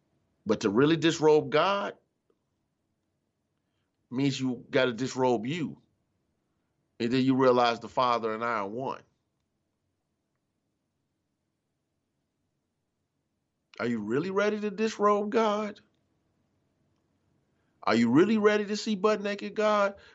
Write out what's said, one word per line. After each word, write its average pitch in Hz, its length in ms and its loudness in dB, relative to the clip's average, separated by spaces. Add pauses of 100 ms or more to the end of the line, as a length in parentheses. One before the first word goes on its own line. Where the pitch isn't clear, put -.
(460)
but 107 140 0
to 110 100 0
really 143 260 2
disrobe 151 540 2
God 190 440 -2 (2250)
means 131 300 -2
you 127 300 -4
gotta 131 220 0
disrobe 123 540 -2
you. 131 300 -8 (1200)
And 117 120 -4
then 131 100 2
you 131 140 2
realize 123 440 4
the 107 80 -16
Father 117 440 -2
and 110 100 -8
I 117 120 -4
are 101 140 -6
one. 120 340 -10 (4000)
Are 110 80 -4
you 120 140 -2
really 127 300 -4
ready 208 300 0
to 208 100 -4
disrobe 208 600 0
God? 214 480 -2 (2000)
Are 107 100 2
you 117 160 4
really 196 260 6
ready 214 300 4
to 208 100 -4
see 214 200 -4
butt 208 260 0
naked 202 320 -8
God? 208 400 2 (200)